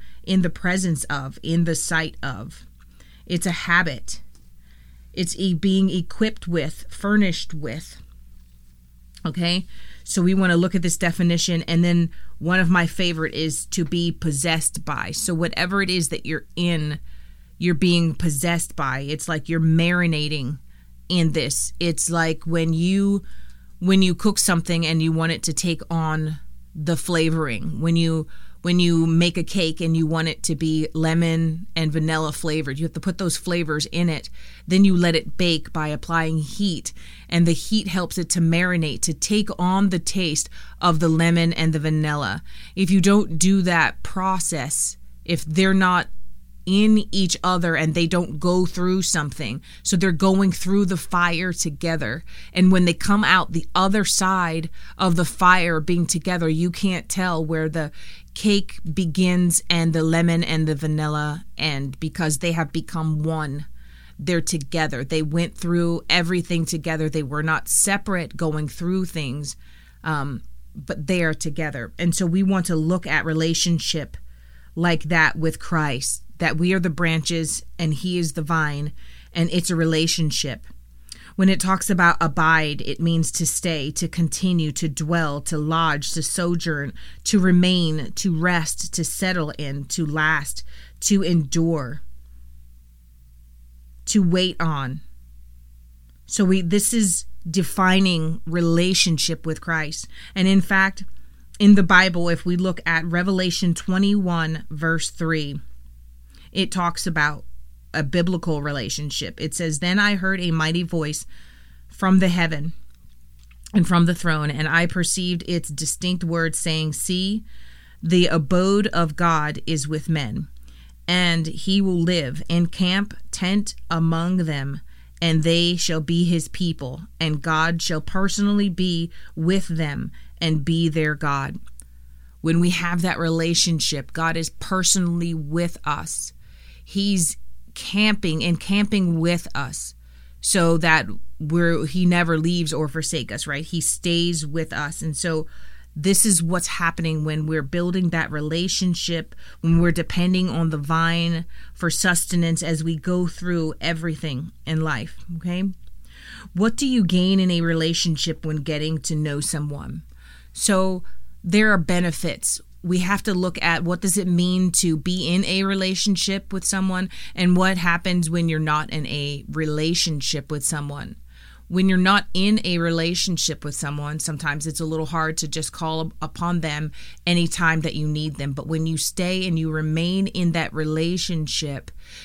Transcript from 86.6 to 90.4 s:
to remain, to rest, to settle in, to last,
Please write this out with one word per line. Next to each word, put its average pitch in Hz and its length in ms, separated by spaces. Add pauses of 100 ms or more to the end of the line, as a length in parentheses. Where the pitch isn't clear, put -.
to 208 160
remain, 180 720
to 175 240
rest, 170 580
to 170 100
settle 180 460
in, 143 360
to 165 200
last, 156 580 (360)